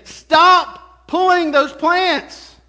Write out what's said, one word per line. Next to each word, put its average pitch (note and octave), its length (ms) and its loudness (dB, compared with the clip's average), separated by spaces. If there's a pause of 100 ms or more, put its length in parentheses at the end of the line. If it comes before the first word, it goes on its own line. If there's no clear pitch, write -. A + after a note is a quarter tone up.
Stop - 1000 -2
pulling F4 460 -2
those C#4 200 0
plants! F4 840 -4 (120)